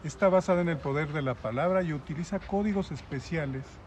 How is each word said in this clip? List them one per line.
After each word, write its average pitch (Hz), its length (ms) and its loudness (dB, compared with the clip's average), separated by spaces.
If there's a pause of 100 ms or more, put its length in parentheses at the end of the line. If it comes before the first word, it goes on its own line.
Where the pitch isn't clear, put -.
está 160 240 2
basada 180 340 6
en 175 80 2
el 160 80 0
poder 147 360 -2
de 151 80 -2
la 131 140 0
palabra 165 480 2
y 160 100 -2
utiliza 165 460 -4
códigos 202 520 0
especiales 135 720 -4 (240)